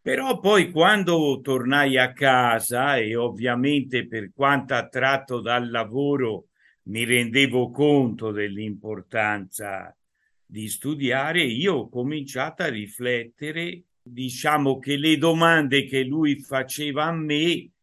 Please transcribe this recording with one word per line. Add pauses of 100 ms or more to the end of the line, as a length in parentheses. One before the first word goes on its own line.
Però
poi
quando
tornai
a
casa,
e
ovviamente
per
quanto
attratto
dal
lavoro (380)
mi
rendevo
conto
dell'importanza (520)
di
studiare,
io
ho
cominciato
a
riflettere, (160)
diciamo
che
le
domande
che
lui
faceva
a
me (120)